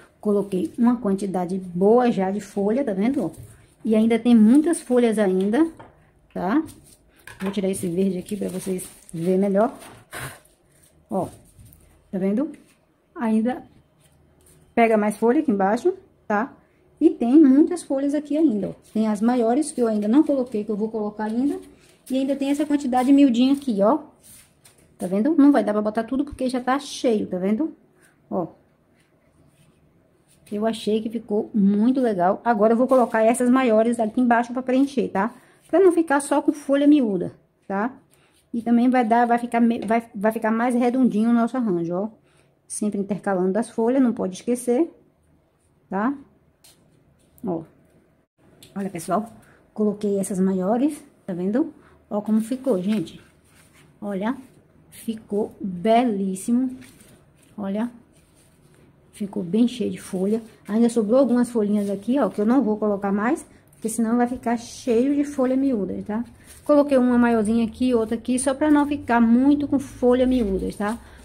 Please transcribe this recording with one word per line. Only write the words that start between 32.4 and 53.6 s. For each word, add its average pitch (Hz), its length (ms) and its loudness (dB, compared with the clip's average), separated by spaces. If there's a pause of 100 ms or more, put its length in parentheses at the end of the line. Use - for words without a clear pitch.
Agora 220 280 4
eu 226 40 2
vou 254 100 2
colocar 233 360 2
essas 240 260 2
maiores 240 500 2
aqui 220 220 -2
embaixo 240 320 2
pra 254 100 -6
preencher, 254 460 0
tá? 202 240 -2 (340)
Pra 320 120 2
não 381 120 8
ficar 330 300 0
só 285 200 0
com 294 120 0
folha 285 340 0
miúda, 214 480 2 (320)
tá? 202 240 -4 (600)
E 233 80 -6
também 240 280 2
vai 254 140 4
dar, 233 220 2
vai 233 140 2
ficar 240 200 -2
me-, 233 200 2
vai, 226 360 -2
vai 214 160 0
ficar 220 200 -4
mais 233 240 -2
redondinho 233 560 2
o - 20 4
nosso 233 240 0
arranjo, 175 360 -2
ó. 202 160 -4 (580)
Sempre 208 320 -4
intercalando 190 600 -2
as 233 100 -4
folhas, 247 320 0
não 233 120 2
pode 185 220 -6
esquecer, 247 580 -2 (960)
tá? 214 240 -2 (1300)
Ó. 170 200 -6 (1120)
Olha, 196 140 -6
pessoal, 185 380 -4 (460)
coloquei 202 460 -2
essas 190 200 -4
maiores, 196 640 0 (220)
tá 190 80 -8
vendo? 202 400 -2 (340)
Ó 208 140 -4
como 214 200 0
ficou, 254 400 -2
gente. 202 380 -4 (800)